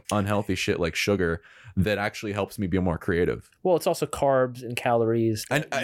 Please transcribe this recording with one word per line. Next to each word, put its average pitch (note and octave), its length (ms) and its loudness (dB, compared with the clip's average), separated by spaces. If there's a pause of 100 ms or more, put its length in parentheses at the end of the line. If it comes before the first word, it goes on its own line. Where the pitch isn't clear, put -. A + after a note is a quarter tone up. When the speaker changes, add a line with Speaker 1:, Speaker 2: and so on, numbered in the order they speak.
(100)
Speaker 1:
unhealthy G2+ 440 0
shit - 260 -2
like E2 140 0
sugar F2+ 480 0 (340)
that G2 220 2
actually G#2 340 -4
helps G2 260 -4
me G#2 80 -2
be F2+ 120 0
more F2+ 180 0
creative. E2 540 0 (120)
Speaker 2:
Well, F3+ 140 2
it's - 100 -2
also E3 200 -2
carbs C3 560 0
and A#2+ 140 -8
calories A2+ 760 2
Speaker 1:
And, D3 140 0
Speaker 2:
that - 200 -8